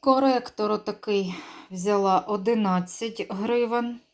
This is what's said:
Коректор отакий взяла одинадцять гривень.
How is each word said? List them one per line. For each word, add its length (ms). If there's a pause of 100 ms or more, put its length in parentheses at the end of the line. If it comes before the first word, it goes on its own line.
Коректор 680
отакий 640 (360)
взяла 480
одинадцять 1120
гривень. 680 (140)